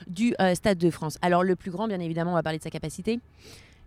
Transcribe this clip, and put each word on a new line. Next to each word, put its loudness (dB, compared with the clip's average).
du, 0
euh, 4
Stade 2
de 4
France. -4
Alors 4
le 2
plus -8
grand, -4
bien -4
évidemment, -2
on 0
va 2
parler -4
de -12
sa -10
capacité. -4